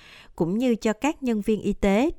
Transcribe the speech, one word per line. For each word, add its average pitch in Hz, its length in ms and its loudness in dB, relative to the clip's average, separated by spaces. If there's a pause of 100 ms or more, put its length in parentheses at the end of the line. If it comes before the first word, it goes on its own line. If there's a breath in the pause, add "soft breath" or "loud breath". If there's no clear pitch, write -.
(360 loud breath)
cũng 180 220 0
như 247 160 2
cho 220 180 -2
các 285 300 -4
nhân 233 180 0
viên 214 200 0
y 202 120 -2
tế 214 460 2